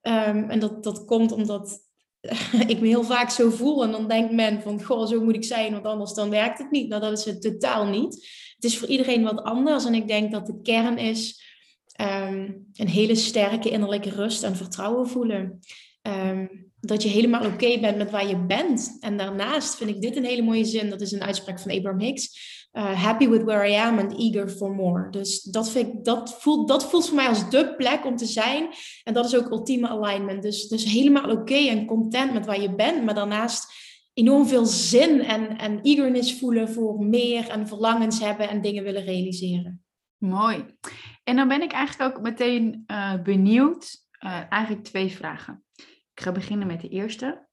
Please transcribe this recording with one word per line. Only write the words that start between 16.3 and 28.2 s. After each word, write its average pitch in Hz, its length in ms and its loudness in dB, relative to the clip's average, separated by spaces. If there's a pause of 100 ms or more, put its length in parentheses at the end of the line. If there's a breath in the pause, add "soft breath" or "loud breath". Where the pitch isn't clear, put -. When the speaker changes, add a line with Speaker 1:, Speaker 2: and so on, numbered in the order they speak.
Speaker 1:
dat 214 160 0
je 220 60 0
helemaal 220 360 4
oké 240 340 2
bent 208 180 0
met 202 140 -4
waar 202 160 -2
je 180 180 0
bent. 240 540 0
En 208 180 -6
daarnaast 196 580 -4
vind 214 140 -4
ik 196 120 -4
dit 240 140 -4
een 262 100 -2
hele 247 160 -2
mooie 226 240 2
zin. 220 240 -2
Dat 196 120 -8
is 196 100 -6
een 196 120 -4
uitspraak 190 360 -6
van 190 120 -8
Abraham 190 280 -2
Hicks. - 540 -6 (180)
Eh, 196 320 -2
"Happy 226 240 4
with 226 160 4
where 208 260 2
I 208 60 4
am 226 240 4
and 196 180 -2
eager 202 320 0
for 196 260 -6
more." 185 340 0
Dus 196 320 -6
dat 220 300 -4
vind 233 160 0
ik, 208 160 -10
dat - 380 -2
voelt, 262 260 2
dat 269 220 2
voelt 339 180 2
voor 302 80 -2
mij 269 120 4
als 202 220 2
de 269 280 4
plek 269 280 0
om 247 100 -2
te 233 100 -4